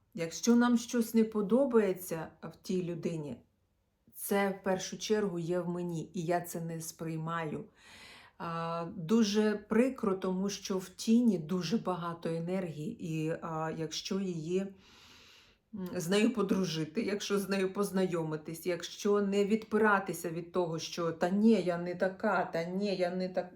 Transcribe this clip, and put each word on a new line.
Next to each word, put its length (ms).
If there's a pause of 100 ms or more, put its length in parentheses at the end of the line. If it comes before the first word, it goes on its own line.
(160)
Якщо 380
нам 220
щось 360
не 100
подобається 1040 (160)
в 80 (100)
тій 220
людині, 540 (760)
це 360
в 140
першу 340
чергу 420
є 200
в 100
мені, 440
і 80
я 200
це 200
не 200
сприймаю. 840 (720)
А, 480 (100)
дуже 760
прикро, 460
тому 340
що 280
в 120
тіні 480
дуже 400
багато 520
енергії, 840
і, 160 (120)
а, 360
якщо 420
її, 400 (1160)
м, 200
з 140
нею 240
подружити, 720
якщо 360
з 100
нею 240
познайомитись, 920
якщо 560
не 240
відпиратися 840
від 220
того, 280
що 320
«та 180
ні, 320
я 160
не 180
така, 500
та 180
ні, 320
я 140
не 200
так, 260